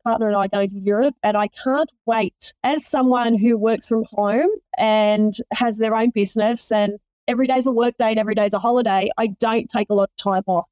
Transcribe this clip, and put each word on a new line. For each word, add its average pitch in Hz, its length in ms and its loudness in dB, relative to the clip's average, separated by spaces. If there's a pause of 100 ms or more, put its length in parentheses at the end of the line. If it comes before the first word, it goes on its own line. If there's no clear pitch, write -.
partner 226 220 0
and 208 100 0
I 196 100 0
are - 20 -4
going 196 220 0
to 202 100 -12
Europe, 208 420 0
and 208 140 0
I 208 100 0
can't 277 420 -2 (180)
wait. 220 460 -2 (120)
As 285 200 0
someone 247 540 2
who 233 180 2
works 226 300 0
from 226 240 0
home 220 400 0 (260)
and 214 560 2 (200)
has 226 260 -2
their 220 160 0
own 226 160 2
business 220 600 0
and 208 260 0 (300)
every 247 180 0
day's 254 200 0
a 269 60 0
work 240 240 0
day 226 140 0
and 220 80 0
every 214 160 0
day's 208 180 0
a 208 60 0
holiday, 214 580 0
I 226 120 0
don't 226 400 -2
take 233 220 -4
a 208 40 0
lot 196 160 2
of - 60 -20
time 190 320 -2
off. 180 240 0